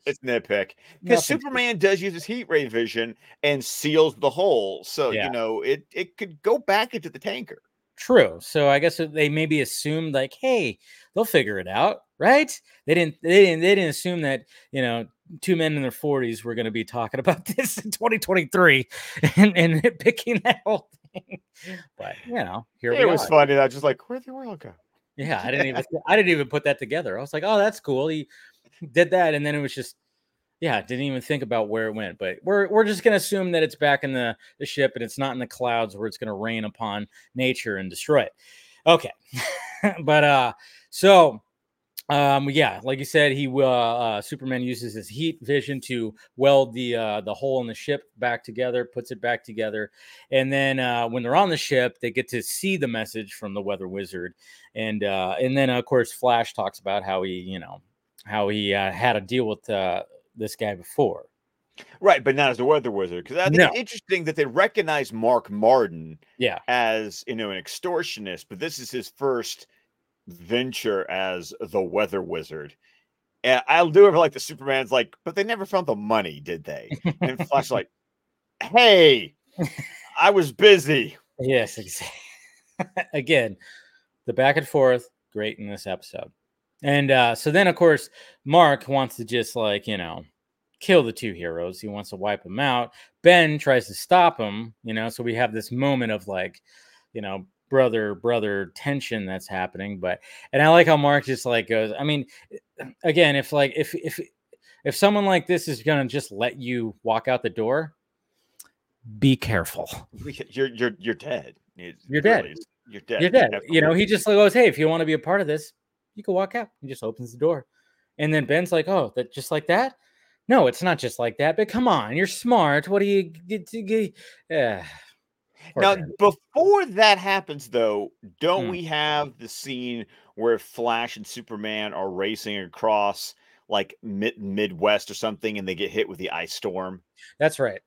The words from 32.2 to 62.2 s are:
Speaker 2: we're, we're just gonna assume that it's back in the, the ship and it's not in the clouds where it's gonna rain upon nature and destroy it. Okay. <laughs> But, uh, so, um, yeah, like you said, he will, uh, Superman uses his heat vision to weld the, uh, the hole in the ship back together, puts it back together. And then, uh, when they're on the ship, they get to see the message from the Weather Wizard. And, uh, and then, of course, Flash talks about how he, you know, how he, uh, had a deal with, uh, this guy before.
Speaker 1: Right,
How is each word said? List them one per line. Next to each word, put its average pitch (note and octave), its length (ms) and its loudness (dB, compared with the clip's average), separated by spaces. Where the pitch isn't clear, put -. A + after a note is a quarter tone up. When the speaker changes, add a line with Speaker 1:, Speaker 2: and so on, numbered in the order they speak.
Speaker 2:
we're, G3 260 0
we're G#3+ 140 4
just G3+ 200 -4
gonna G#3+ 120 4
assume F#3 360 -2
that D#3+ 120 2
it's - 120 -2
back C#3+ 280 2
in C3+ 100 -4
the, A#2+ 220 -4
the C#3+ 80 -8
ship C3+ 300 0
and A#2 80 -8
it's A2 140 -10
not C3+ 140 -2
in B2 80 -10
the A#2+ 60 -8
clouds A#2 500 -4
where G#2+ 120 -6
it's - 100 -14
gonna G#2+ 180 -8
rain A2 280 -6
upon G#2 440 -8
nature B2 440 -2
and F#2+ 120 -8
destroy C3 320 0
it. - 100 -8
Okay. D#3+ 260 4
<laughs> - 720 -6
But, D3+ 200 4
uh, C3+ 280 4
so, E3+ 520 6
um, C#3 400 2
yeah, B2 340 2
like C3 160 -4
you C#3 60 -8
said, D3 260 4
he C3+ 160 -2
will, C3+ 200 2
uh, A#2 540 0
Superman B2+ 400 -8
uses A#2 320 -8
his G#2+ 140 -14
heat D#3+ 340 -6
vision C3+ 400 -4
to A2+ 320 -6
weld C3+ 380 4
the, A#2+ 220 -4
uh, G#2+ 260 -4
the G2+ 120 -8
hole C3 280 -4
in A#2 60 -10
the A2+ 60 -10
ship C#3+ 300 -6
back A#2+ 260 -4
together, B2 420 -4
puts A#2+ 260 -12
it G#2 80 -12
back A#2+ 240 -4
together. G#2+ 460 -8
And C3+ 200 2
then, C3+ 280 0
uh, A#2+ 280 -2
when B2 160 -4
they're B2+ 120 0
on F#3+ 140 4
the D#3 80 0
ship, B2 420 0
they A#2+ 120 -4
get B2+ 180 -4
to A#2 120 -4
see F#3+ 360 -4
the C#3 100 -2
message A2 460 -8
from G2 200 -12
the G2+ 80 -6
Weather F#2+ 260 -6
Wizard. F2+ 460 -10
And, G#2+ 300 -4
uh, F#2+ 360 -2
and C3 160 0
then, C3+ 140 2
of A#2+ 160 -2
course, B2 260 0
Flash A#2 420 0
talks G2+ 260 -6
about G2 240 -4
how F#2+ 200 -4
he, F#2+ 100 -6
you F#2 260 -10
know, F2+ 220 -18
how G#2 240 -2
he, G2+ 240 -2
uh, G2 180 0
had G#2+ 240 0
a G2+ 60 -4
deal A#2+ 260 -2
with, G#2 220 -8
uh, F#2+ 340 -2
this A2 200 -8
guy G#2 200 -4
before. F2+ 500 -4
Speaker 1:
Right, F3 240 4